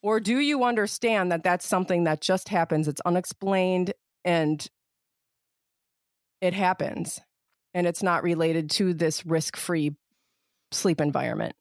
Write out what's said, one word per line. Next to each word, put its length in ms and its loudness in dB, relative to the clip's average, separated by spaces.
Or 180 0
do 180 0
you 260 2
understand 680 0
that 120 -2
that's 220 0
something 380 2
that 160 0
just 280 -2
happens? 400 0
It's 140 -4
unexplained 920 0
and 420 0
it 140 0
happens. 680 -2
And 120 0
it's 160 -2
not 200 2
related 500 0
to 200 2
this 320 0
risk-free 720 -2
sleep 280 0
environment. 600 -2